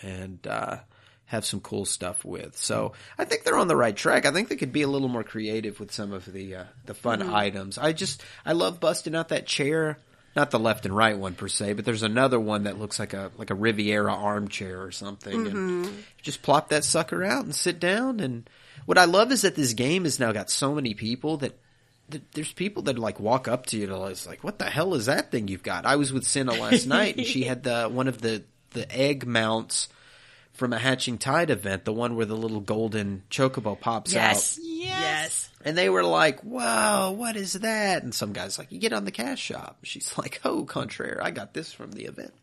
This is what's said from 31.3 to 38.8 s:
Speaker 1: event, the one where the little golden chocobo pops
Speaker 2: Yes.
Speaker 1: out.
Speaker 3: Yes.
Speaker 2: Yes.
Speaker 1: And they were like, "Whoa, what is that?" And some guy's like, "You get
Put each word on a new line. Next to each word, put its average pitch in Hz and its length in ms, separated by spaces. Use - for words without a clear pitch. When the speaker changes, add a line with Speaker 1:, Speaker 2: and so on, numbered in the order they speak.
Speaker 1:
event, 98 360
the 113 80
one 117 220
where 113 100
the 107 100
little 110 240
golden 104 720
chocobo 131 480
pops 113 360
Speaker 2:
Yes. 113 440
Speaker 1:
out. 330 60
Speaker 3:
Yes. 349 360
Speaker 2:
Yes. - 500
Speaker 1:
And 156 100
they 185 140
were 180 140
like, 165 380
"Whoa, 220 680
what 220 260
is 196 180
that?" 208 500
And 123 100
some 107 180
guy's 95 240
like, - 140
"You - 80
get 226 140